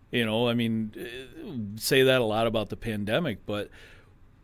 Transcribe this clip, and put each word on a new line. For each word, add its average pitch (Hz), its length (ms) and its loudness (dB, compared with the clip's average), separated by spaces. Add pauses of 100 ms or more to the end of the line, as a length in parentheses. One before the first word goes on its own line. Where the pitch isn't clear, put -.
(120)
You 120 140 0
know, 113 220 2
I 117 60 2
mean, 113 440 0
uh, 120 800 -10
say 131 260 4
that 131 180 6
a - 20 2
lot 110 240 2
about 110 220 0
the 107 80 -8
pandemic, 110 680 -4
but 104 240 -4 (760)